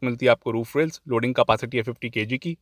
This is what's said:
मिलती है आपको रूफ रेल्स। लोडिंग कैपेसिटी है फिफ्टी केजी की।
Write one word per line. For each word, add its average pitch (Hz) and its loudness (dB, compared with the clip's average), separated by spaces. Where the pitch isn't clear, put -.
मिलती 123 -2
है 123 10
आपको 117 0
रूफ 117 -4
रेल्स। 156 0
लोडिंग 120 0
कैपेसिटी 120 2
है 113 0
फिफ्टी 117 -10
केजी 110 -4
की। 170 -8